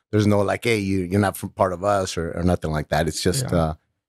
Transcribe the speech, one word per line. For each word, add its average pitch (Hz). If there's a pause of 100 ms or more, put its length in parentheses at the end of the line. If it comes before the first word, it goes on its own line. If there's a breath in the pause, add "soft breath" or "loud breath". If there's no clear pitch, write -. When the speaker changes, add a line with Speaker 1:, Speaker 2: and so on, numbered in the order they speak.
(120)
Speaker 1:
there's 107
no 104
like, 98
"Hey, 117
you, 98
you're 90
not 98
from 98
part 95
of 85
us," 98
or, 82
or 87
nothing 87
like 76
that. 78
It's -
just, 92
Speaker 2:
Yeah. 92
Speaker 1:
uh, 80 (360)